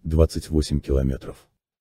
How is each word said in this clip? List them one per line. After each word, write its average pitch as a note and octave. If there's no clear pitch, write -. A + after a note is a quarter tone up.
двадцать D#2+
восемь D2
километров. C2+